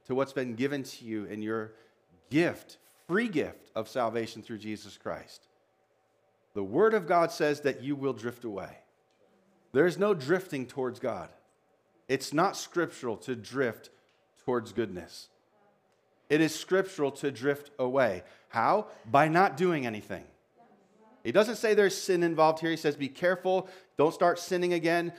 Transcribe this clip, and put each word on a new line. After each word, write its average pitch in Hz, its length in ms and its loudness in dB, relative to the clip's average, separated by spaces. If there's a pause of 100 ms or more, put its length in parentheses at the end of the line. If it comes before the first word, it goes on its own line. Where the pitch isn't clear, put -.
to 127 100 -4
what's 135 180 -2
been 127 220 -4
given 135 280 -2
to - 220 -16
you 107 200 -6
in 107 160 -8
your 110 320 -6 (560)
gift, 147 480 -2 (300)
free 220 200 0
gift 117 480 -4
of 110 140 -6
salvation 113 540 -4
through 113 140 -12
Jesus 104 400 -12
Christ, - 500 -12 (1040)
the 202 100 -4
Word 202 300 2
of 180 140 -2
God 170 240 4
says 147 300 0
that 117 200 -2
you 139 140 -4
will 135 180 -2
drift 117 300 -8
away. 98 360 -10 (920)
There 147 160 6
is 160 100 0
no 202 160 2
drifting 147 540 -2
towards 127 320 -6
God. 101 300 -6 (800)
It's 139 260 -2
not 175 240 0
scriptural 156 600 -4
to 131 180 -6
drift 117 560 -4 (520)
towards 117 300 -2
goodness. 95 560 -6 (1000)
It 156 140 4
is 156 140 2
scriptural 185 560 0
to 139 180 -4
drift 135 480 -4
away. 127 460 2 (240)
How? 160 400 2 (180)
By 139 220 6
not 170 300 4
doing 165 280 0
anything. 101 400 -6 (1000)
He 151 80 -2
doesn't 214 260 4
say 214 180 2
there's 202 200 6
sin 175 280 0
involved 160 380 4
here. 165 100 0
He 160 60 -2
says, 151 180 0
"Be 139 140 -6
careful, 185 600 0 (260)
don't 151 160 6
start 175 280 2
sinning 180 340 0
again," 170 460 0